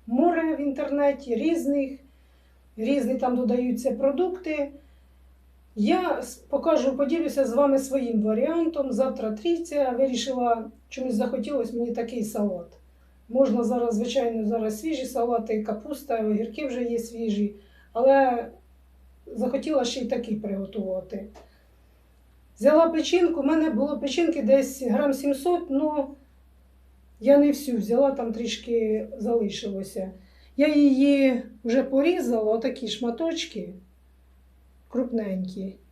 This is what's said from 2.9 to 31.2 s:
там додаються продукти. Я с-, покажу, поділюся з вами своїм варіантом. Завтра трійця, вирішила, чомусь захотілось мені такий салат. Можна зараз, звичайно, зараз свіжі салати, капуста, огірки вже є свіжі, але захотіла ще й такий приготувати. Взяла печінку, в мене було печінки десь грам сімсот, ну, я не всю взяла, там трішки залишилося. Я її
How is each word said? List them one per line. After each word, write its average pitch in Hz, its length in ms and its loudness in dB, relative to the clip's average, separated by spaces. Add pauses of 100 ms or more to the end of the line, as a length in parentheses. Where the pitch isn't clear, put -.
там 247 220 0
додаються 247 540 0
продукти. 294 800 0 (1040)
Я 311 420 2
с-, - 300 -12
покажу, 269 480 2
поділюся 285 480 0
з 226 80 0
вами 269 260 4
своїм 233 440 0
варіантом. 294 680 0
Завтра 226 380 -2
трійця, 285 680 -2
вирішила, 247 720 0 (180)
чомусь 254 260 -6
захотілось 254 580 -2
мені 240 200 -4
такий 233 320 -6
салат. 202 540 -6 (500)
Можна 240 360 2
зараз, 233 300 0
звичайно, 233 520 -2
зараз 214 340 -2
свіжі 285 240 -4
салати, 233 580 -2
капуста, 226 580 -6
огірки 220 460 -2
вже 247 160 -4
є 233 160 -2
свіжі, 214 560 -4 (380)
але 262 580 4 (840)
захотіла 254 500 -2
ще 247 160 -4
й 220 60 -4
такий 220 300 -4
приготувати. 196 920 -6 (1300)
Взяла 311 320 6
печінку, 330 520 2
в 269 40 -2
мене 311 260 2
було 277 280 0
печінки 285 440 0
десь 262 400 2
грам 269 320 0
сімсот, 285 560 -2
ну, 294 460 -2 (1040)
я 277 180 6
не 294 100 6
всю 247 300 -2
взяла, 240 320 2
там 226 220 -4
трішки 220 760 -2 (100)
залишилося. 196 920 -4 (440)
Я 302 180 4
її 277 680 6 (220)